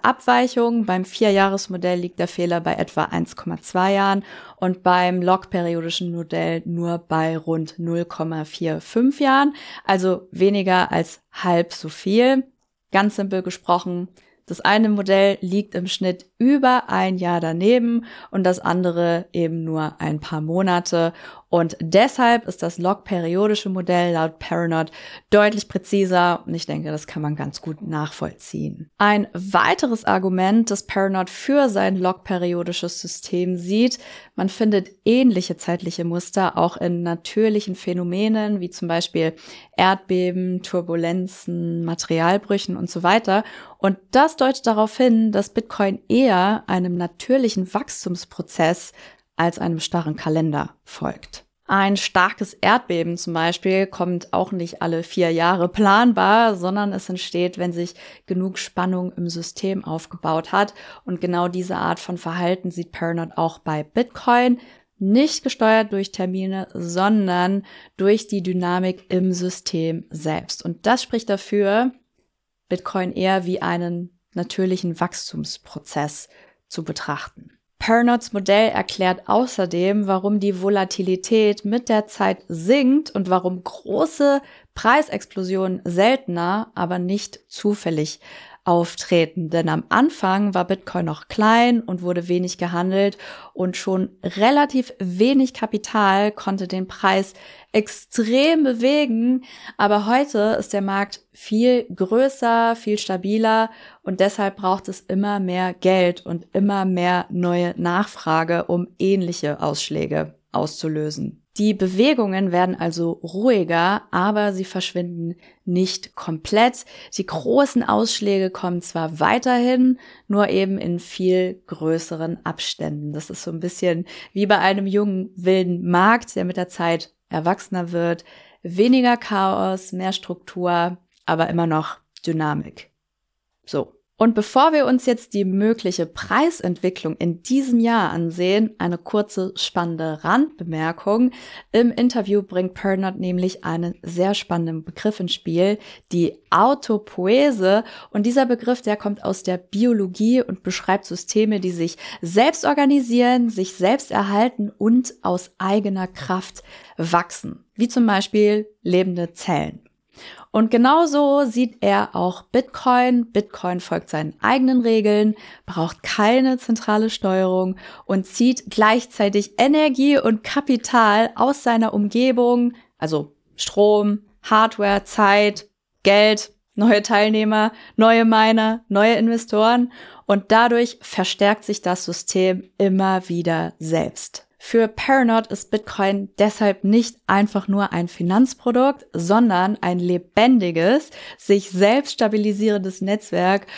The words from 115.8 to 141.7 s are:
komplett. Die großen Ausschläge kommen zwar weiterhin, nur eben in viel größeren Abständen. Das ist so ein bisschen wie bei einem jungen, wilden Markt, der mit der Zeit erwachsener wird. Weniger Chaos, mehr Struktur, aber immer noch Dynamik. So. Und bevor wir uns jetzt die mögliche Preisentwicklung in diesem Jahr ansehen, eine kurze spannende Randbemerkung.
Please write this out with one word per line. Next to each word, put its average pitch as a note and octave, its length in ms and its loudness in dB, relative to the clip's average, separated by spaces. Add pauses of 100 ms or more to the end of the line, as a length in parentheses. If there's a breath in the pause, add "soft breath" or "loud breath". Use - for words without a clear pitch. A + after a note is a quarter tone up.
komplett. G#3 720 0 (320 loud breath)
Die F#3 80 -6
großen F3+ 560 0
Ausschläge G3+ 680 0
kommen F3 300 -6
zwar D#3+ 380 -6
weiterhin, B3 800 2 (300 loud breath)
nur G3+ 220 0
eben F#3+ 280 -2
in F3 220 -4
viel F#3 640 -2
größeren D#3+ 800 -6
Abständen. D3+ 640 -8
Das D3+ 180 -10
ist - 140 -12
so E3+ 80 -10
ein D#3+ 80 -8
bisschen F3 460 -4 (280 loud breath)
wie G3+ 120 -2
bei G3 140 4
einem G3 260 0
jungen, G3 500 -2
wilden F3+ 540 0
Markt, G3+ 460 2
der F#3 100 -4
mit F3+ 120 -6
der F3+ 120 -6
Zeit E3+ 440 -4 (160)
erwachsener F3 640 -4
wird. E3+ 320 -2 (380 loud breath)
Weniger A#3+ 560 4
Chaos, F#3+ 760 -2
mehr F#3 220 -4
Struktur, F3+ 840 -4 (280)
aber E3 240 0
immer E3+ 180 0
noch D#3 300 -2 (280)
Dynamik. D3+ 640 -6 (720)
So. - 280 -4 (260)
Und A3+ 140 4
bevor C4 400 2
wir D4 140 2
uns B3+ 180 0
jetzt A#3+ 300 -2
die G3+ 100 0
mögliche F#3+ 640 0
Preisentwicklung F#3 1080 -4
in E3+ 260 -4
diesem B3+ 360 0
Jahr A3+ 300 2
ansehen, F3+ 680 0
eine F3 180 -2
kurze G#3 580 -4
spannende D#3+ 680 -4
Randbemerkung. G3 1080 0 (420 loud breath)